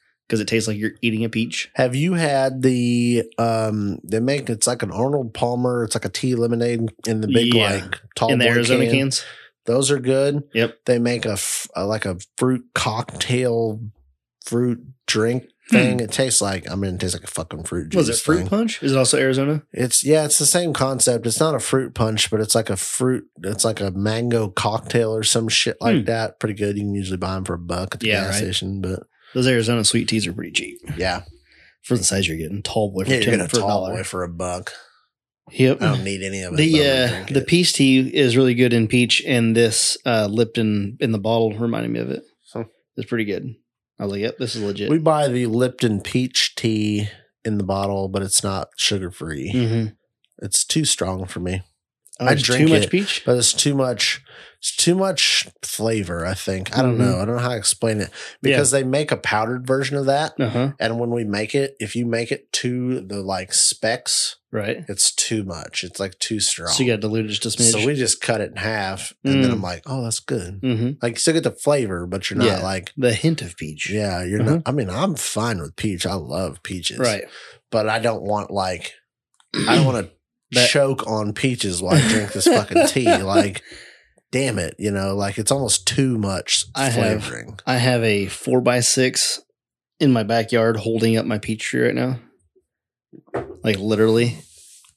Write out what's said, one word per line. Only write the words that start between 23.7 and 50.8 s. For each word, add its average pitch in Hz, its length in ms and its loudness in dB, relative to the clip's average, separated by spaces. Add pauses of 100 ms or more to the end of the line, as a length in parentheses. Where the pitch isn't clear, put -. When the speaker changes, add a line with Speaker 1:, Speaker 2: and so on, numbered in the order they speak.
Speaker 2:
a 98 100 -2
mango 110 580 0
cocktail 110 680 0
or 110 80 -2
some 117 240 2
shit - 320 0
like 117 200 4
Speaker 1:
Hmm. 101 60 0
Speaker 2:
that. 113 340 -2
Pretty 107 160 -2
good. 104 220 -2
You 104 60 -2
can 101 120 -2
usually 92 220 -4
buy 92 200 -4
'em 92 80 -6
for 90 80 -4
a 85 60 -6
buck 87 360 -6
at - 60 -14
the 113 60 -2
Speaker 1:
Yeah, 101 180 2
Speaker 2:
gas - 100 -4
Speaker 1:
right. - 80 0
Speaker 2:
station, 95 380 -4
but 92 220 -4 (300)
Speaker 1:
Those 127 140 2
Arizona 117 360 2
sweet 113 240 2
teas 110 180 0
are 87 60 -6
pretty 85 220 -10
cheap. - 240 -6 (200)
Speaker 2:
Yeah. 90 260 -4 (600)
Speaker 1:
For 123 140 0
the 92 80 -2
size 95 240 0
you're 80 80 -4
getting. 87 260 -8
Tall 107 280 0
boy 95 120 -4
for 117 60 -2
Speaker 2:
Yeah, 135 80 4
you're 110 80 0
Speaker 1:
ten, 120 80 2
Speaker 2:
getting 90 120 0
a 80 40 -8
Speaker 1:
for 123 80 0
a - 20 4
Speaker 2:
tall 101 100 0 (120)
Speaker 1:
dollar. 90 160 -4
Speaker 2:
boy 98 60 -6
for 92 200 -6
a 87 60 -6
buck. 90 420 -6 (800)
Speaker 1:
Yep. 131 300 4
Speaker 2:
I - 40 0 (100)
don't 123 100 -4
need 98 180 -4
any 98 200 -6
of 90 100 -6
it, 151 40 0
Speaker 1:
The, 160 140 6
Speaker 2:
but 151 80 6
I'm 143 80 4
gonna 135 60 4 (100)
Speaker 1:
uh, 123 60 2
Speaker 2:
drink 101 240 -6
Speaker 1:
the 139 80 4
Speaker 2:
it. - 60 -8
Speaker 1:
peach 170 260 4
tea 131 260 6
is 131 380 4
really 127 160 6
good 120 180 4
in 117 160 4
peach, 120 400 2
and 117 280 2
this, 113 500 2
uh, 110 260 2
Lipton 107 720 0
in 117 100 0
the 107 80 -2
bottle 113 380 2
reminded 117 340 -4
me 117 80 -2
of - 100 -4
it. - 140 -6 (300)
Speaker 2:
Huh. 113 100 -8 (320)
Speaker 1:
It's - 140 -8
pretty 113 160 -2
good. 104 280 -6 (460)
I 110 60 -6
was 98 80 -4
like, 98 80 -6
"Yep, - 160 -4
this 120 180 -6
is 110 60 -6
legit." 101 280 -4
Speaker 2:
We 156 100 4
buy 151 280 2
the 123 200 0
Lipton 117 540 0
peach - 540 -2
tea 107 540 0 (340)
in 107 140 -2
the 101 80 0
bottle, 98 420 -2
but 98 140 -4
it's - 220 0
not 98 340 -4
sugar-free. 90 760 -4
Speaker 1:
Mm-hmm. 113 340 2 (520)
Speaker 2:
It's - 240 -2
too 156 220 0